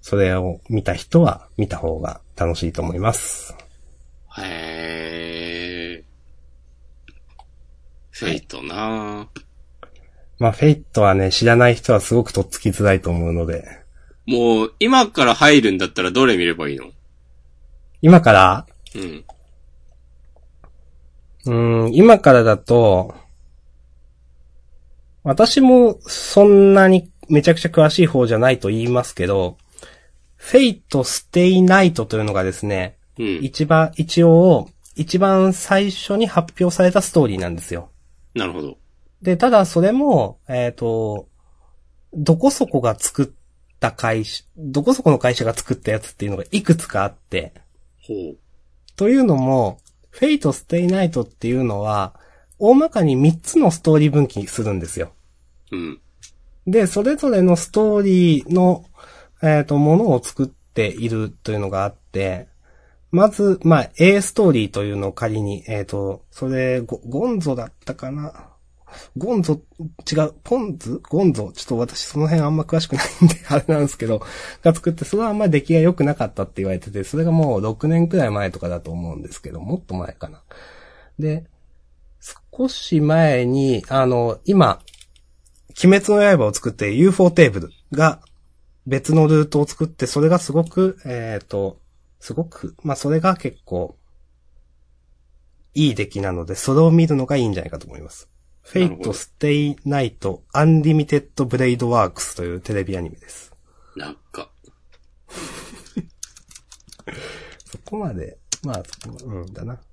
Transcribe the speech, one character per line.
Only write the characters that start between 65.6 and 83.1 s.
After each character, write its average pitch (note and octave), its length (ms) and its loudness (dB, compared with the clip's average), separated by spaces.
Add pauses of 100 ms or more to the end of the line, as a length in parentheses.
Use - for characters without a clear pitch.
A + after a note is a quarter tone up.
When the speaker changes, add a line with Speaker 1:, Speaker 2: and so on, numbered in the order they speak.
Speaker 1:
え G#2+ 140 -8
ー G2 40 -8
と、 G2 460 -10
そ - 180 -10
れ、 B2+ 320 -2
ゴ-、 A#2 180 -10 (100)
ゴ D3+ 200 -4
ン A3+ 120 -4
ゾ D3 160 -4
だ A#2 80 -10
っ - 80 -18 (120)
た - 120 -10
か C3 160 -14
な？ D3 380 -14 (680)
ゴ A3 200 -4
ン F#3+ 60 0
ゾ、 D#3 180 -2 (520)
違 - 80 -4
う、 D3+ 140 -2 (100)
ポ B3+ 160 -2
ン G3 180 -8
ズ？ B2+ 300 -10
ゴ F3+ 160 0
ン E3+ 80 4
ゾ？ G#2 200 -6
ち - 100 -18
ょ - 20 -14
っ - 20 -20
と A#2 120 -4
私 B2 240 -6
そ - 180 -8
の D#3 60 0
辺 D#3+ 160 0
あ D3 60 0
ん D#3 80 -2
ま D#3+ 60 -2
詳 D#3+ 160 -2
し E3 80 -4
く - 80 -8
な - 80 -4
い - 220 0
ん E3+ 40 8
で、 E3+ 140 2
<laughs> - 60 -20
あ C#3+ 100 0
れ C#3+ 80 -4
な D#3 120 0
ん D3 80 0
で - 20 -2
す - 100 -10
け A2+ 80 -6
ど、 A2 160 -4 (400)
が E3 100 4
作 E3 180 -2
っ - 20 -4
て、 E3 120 -8
そ - 120 -6
れ A3 80 -2
は A3 60 -2
あ - 20 -4
ん G#3 60 -4
ま G#3 100 2
出 D3 140 2
来 E3 120 0
が D#3+ 60 4
良 E3+ 140 4
く D#3+ 100 -2
な D3 100 0
か A#2 120 -6
っ - 80 -12
た G2 100 -6
っ - 20 -12
て - 100 -20
言 F#2+ 100 -4
わ F#2+ 60 -2
れ F#2 60 -4
て G#2 140 -14
て、 G2 100 -8
そ - 140 -8
れ D#3+ 80 -2
が E3 80 0
も D3+ 240 0
う F#2+ 40 -2
六 A2 280 -4
年 E3 200 2
く F3+ 80 -2
ら D3 100 0
い G#2+ 40 -2
前 G2+ 220 -4
と - 80 -14
か F2 80 -8
だ F2 120 -6
と E2 120 -14
思 E2+ 220 -10
う - 20 -14
ん - 60 -14
で - 100 -16
す - 100 -20
け - 80 -16
ど、 D2+ 100 -14
も B2 160 -8
っ F#3 40 -8
と - 160 -12
前 F2+ 160 -10
か - 160 -16
な。 D2+ 140 -20 (760)
で、 D#3 280 -6 (720)
少 - 480 -8
し - 320 -4
前 D3+ 460 2